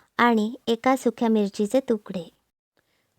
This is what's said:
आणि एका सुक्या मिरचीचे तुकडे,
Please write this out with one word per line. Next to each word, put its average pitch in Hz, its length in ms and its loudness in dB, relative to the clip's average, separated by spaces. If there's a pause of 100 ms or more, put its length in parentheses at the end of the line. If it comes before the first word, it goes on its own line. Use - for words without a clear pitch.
(200)
आणि 226 340 2 (140)
एका 233 280 2
सुक्या 240 340 -2
मिरचीचे 208 500 0 (100)
तुकडे, 196 380 -6 (920)